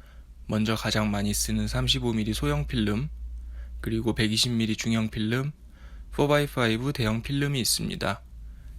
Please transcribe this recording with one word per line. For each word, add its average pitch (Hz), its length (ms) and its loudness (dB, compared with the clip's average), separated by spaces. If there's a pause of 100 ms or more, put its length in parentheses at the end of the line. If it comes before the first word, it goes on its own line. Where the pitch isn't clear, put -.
(460)
먼저 110 300 2
가장 107 340 2
많이 104 240 0
쓰는 107 360 0
삼십오 127 420 2
밀리 107 220 0
소형 147 340 0
필름, 110 400 2 (720)
그리고 113 340 0
백이십 110 380 2
밀리 110 240 2
중형 113 340 2
필름, 120 440 0 (580)
포 143 160 4
바이 147 200 4
파이브 120 440 2
대형 113 300 2
필름이 139 400 0
있습니다. - 640 0 (560)